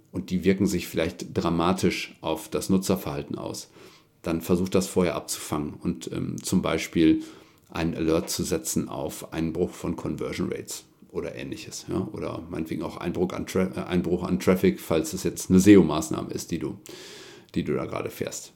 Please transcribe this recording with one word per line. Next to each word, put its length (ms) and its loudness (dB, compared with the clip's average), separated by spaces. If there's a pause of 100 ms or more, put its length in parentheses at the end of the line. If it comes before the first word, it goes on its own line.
(120)
und 180 -6
die 140 0
wirken 220 4
sich 220 0
vielleicht 460 -2
dramatisch 880 0
auf 280 -4
das 200 -4
Nutzerverhalten 680 0
aus, 320 -10 (520)
dann 200 -2
versuch 280 2
das 180 2
vorher 280 2
abzufangen 580 -6
und, 380 -6
ähm, 300 -4
zum 200 2
Beispiel 600 4 (480)
einen 260 -2
Alert 340 0
zu 140 -2
setzen 460 -2
auf 440 -8
Einbruch 380 -2
von 240 -6
Conversion 560 -4
Rates 340 -10 (300)
oder 200 -6
ähnliches, 540 -12
ja, 220 -2
oder 380 -8
meinetwegen 340 -6
auch 140 -10
Einbruch 340 -2
an 160 -8
Tra-, 280 -2
äh, 100 -6
Einbruch 380 0
an 160 0
Traffic, 420 4
falls 320 0
es 100 -8
jetzt 260 -4
eine 100 10
seo-Maßnahme 720 8
ist, 200 -8
die 80 -2
du, 180 -6 (800)
die 80 0
du 100 -2
da 120 -2
gerade 240 -6
fährst. 460 -8